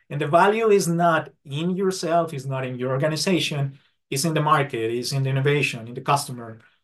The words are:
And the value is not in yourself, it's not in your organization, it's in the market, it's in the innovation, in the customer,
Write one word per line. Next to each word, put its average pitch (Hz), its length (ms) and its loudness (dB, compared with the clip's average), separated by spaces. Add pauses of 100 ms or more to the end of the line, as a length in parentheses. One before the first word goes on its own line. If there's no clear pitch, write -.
And 147 100 -6
the 147 80 -2
value 202 420 4
is 196 180 4
not 165 420 2 (160)
in 160 300 -4
yourself, 170 580 0
it's 131 120 -8
not 131 200 -4
in 127 140 -6
your 127 120 -2
organization, 151 840 0 (320)
it's 139 160 -2
in 160 80 0
the 151 80 2
market, 135 500 2
it's 120 200 -4
in 135 120 0
the 135 60 0
innovation, 135 580 0
in 120 60 -14
the 131 80 -10
customer, 120 580 -2 (240)